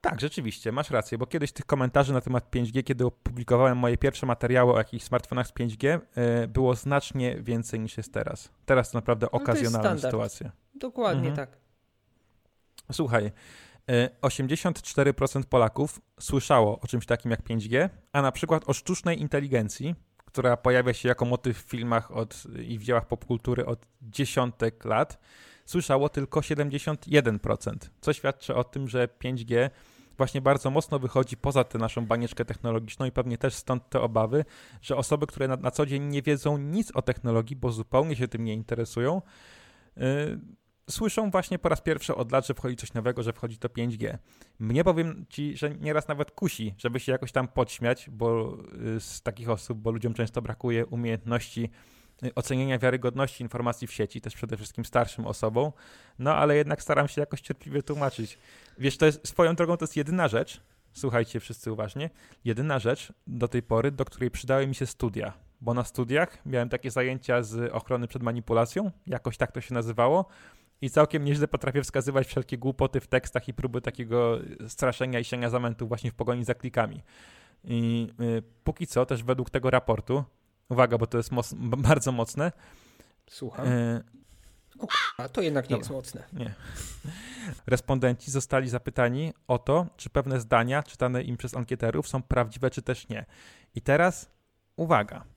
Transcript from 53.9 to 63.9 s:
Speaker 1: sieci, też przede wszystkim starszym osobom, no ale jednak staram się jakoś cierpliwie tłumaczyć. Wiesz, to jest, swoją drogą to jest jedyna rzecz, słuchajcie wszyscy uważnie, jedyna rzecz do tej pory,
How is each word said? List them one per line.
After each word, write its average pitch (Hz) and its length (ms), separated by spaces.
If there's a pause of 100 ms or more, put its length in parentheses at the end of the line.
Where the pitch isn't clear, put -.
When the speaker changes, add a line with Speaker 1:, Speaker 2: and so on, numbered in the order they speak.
Speaker 1:
sieci, 110 280
też - 140
przede 110 220
wszystkim 107 280
starszym 113 420
osobom, 113 440 (480)
no 143 160
ale 147 200
jednak 147 260
staram 143 260
się - 140
jakoś 143 200
cierpliwie - 420
tłumaczyć. 139 540 (400)
Wiesz, 135 200
to 160 80
jest, 151 220
swoją 170 280
drogą 170 220
to 165 60
jest - 140
jedyna 156 300
rzecz, 117 340 (320)
słuchajcie 117 460
wszyscy - 320
uważnie, 110 380 (360)
jedyna 131 340
rzecz 113 340 (140)
do 123 200
tej 120 160
pory, 113 280